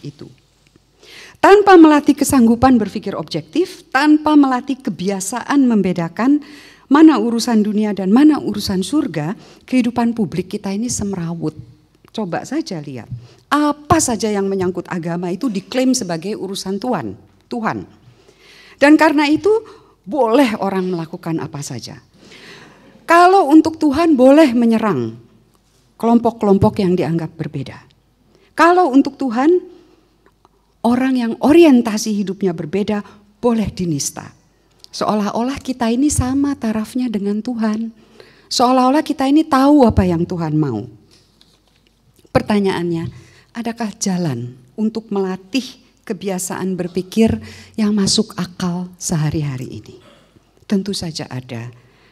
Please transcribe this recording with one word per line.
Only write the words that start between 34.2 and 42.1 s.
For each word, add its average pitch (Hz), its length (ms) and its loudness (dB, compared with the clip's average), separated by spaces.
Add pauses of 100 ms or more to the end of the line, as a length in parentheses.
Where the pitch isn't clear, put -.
Seolah-olah 214 680 -4
kita 254 260 -4
ini 262 240 0
sama 277 460 -2
tarafnya 220 500 -4
dengan 208 320 -4
Tuhan. 226 540 -4 (580)
Seolah-olah 254 480 2
kita 302 240 -4
ini 294 220 2
tahu 277 420 4
apa 214 160 2
yang 175 220 0
Tuhan 165 320 -4
mau. 123 260 -2 (1500)